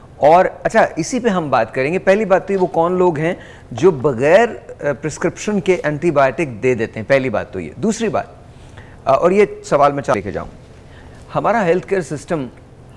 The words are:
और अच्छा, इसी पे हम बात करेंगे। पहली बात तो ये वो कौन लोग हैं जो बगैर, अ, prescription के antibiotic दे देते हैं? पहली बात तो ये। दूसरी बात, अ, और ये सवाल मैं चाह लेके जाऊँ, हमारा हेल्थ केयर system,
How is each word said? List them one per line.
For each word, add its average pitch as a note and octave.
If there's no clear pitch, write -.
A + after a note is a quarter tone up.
और E3+
अच्छा, -
इसी A3
पे A#3
हम E3+
बात A2+
करेंगे। D3
पहली G3+
बात F3+
तो G3+
ये G3
वो F#3
कौन F3
लोग F3+
हैं E3
जो C#3+
बगैर, D3
अ, -
prescription F3+
के F3+
antibiotic C#3+
दे B2+
देते A2
हैं? G#2
पहली C3+
बात F#2+
तो F#2+
ये। D#2+
दूसरी G#3+
बात, -
अ, C3+
और F3
ये G3+
सवाल C#3+
मैं C#3
चाह C3
लेके G2
जाऊँ, E2
हमारा F3+
हेल्थ F3+
केयर F#3+
system, D3